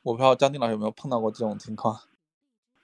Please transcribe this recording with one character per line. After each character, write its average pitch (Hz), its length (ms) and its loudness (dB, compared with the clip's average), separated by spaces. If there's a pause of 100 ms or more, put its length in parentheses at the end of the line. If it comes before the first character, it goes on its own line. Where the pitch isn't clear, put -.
我 120 120 -2
不 117 40 -2
知 131 60 2
道 131 100 8
张 139 180 4
静 143 80 -8
老 120 60 0
师 113 60 0
有 107 80 -2
没 107 60 -4
有 110 60 -2
碰 - 200 -10
到 120 80 0
过 110 100 0
这 104 100 -8
种 104 200 -4
情 110 160 -12
况。 110 240 -2 (840)